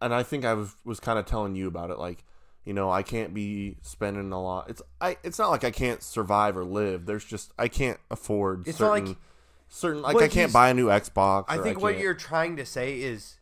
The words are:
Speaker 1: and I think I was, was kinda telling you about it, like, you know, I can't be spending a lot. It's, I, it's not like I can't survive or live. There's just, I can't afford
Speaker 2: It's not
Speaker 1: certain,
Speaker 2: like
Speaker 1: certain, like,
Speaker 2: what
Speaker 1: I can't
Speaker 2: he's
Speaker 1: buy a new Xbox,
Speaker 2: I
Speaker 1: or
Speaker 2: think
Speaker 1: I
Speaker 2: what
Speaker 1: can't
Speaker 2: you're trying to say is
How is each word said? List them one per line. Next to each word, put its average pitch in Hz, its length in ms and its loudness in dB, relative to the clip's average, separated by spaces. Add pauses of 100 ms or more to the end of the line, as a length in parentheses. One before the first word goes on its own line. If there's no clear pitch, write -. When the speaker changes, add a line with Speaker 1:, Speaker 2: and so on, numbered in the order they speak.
Speaker 1:
and 120 140 -2
I 123 80 2
think 131 220 -4
I 113 100 2
was, 104 200 -6 (100)
was 113 140 -8
kinda 113 240 0
telling 104 320 -2
you 95 140 -4
about 85 220 -8
it, - 80 -6
like, 85 260 -10 (400)
you 104 80 -8
know, 98 180 0
I 95 120 2
can't 104 320 -6
be 101 480 -6
spending 101 500 -6
a 92 100 -6
lot. 92 280 -6
It's, - 120 -14 (180)
I, 180 220 -2
it's 175 160 -10
not 214 120 2
like 143 140 2
I 120 60 2
can't 123 320 -2
survive 104 540 2
or 90 80 -4
live. 95 420 -2
There's 104 180 -4
just, - 340 -12
I 117 100 0
can't 127 300 -2 (120)
afford 98 560 -2
Speaker 2:
It's 160 140 -8
not 110 140 6
Speaker 1:
certain, 98 160 0
Speaker 2:
like 92 60 -10 (520)
Speaker 1:
certain, 151 340 -2
like, 139 120 2
Speaker 2:
what 226 100 10
Speaker 1:
I 208 40 6
can't 175 200 4
Speaker 2:
he's 120 40 0
Speaker 1:
buy 123 180 10
a 127 40 4
new 123 140 4
Xbox, 98 600 4
Speaker 2:
I 160 100 -2
Speaker 1:
or 95 40 -2
Speaker 2:
think 101 160 -2
Speaker 1:
I - 20 -8
Speaker 2:
what 208 120 2
Speaker 1:
can't 190 100 -4
Speaker 2:
you're 185 120 0
trying 165 420 -2
to 135 100 -8
say 131 340 -6
is 120 420 -8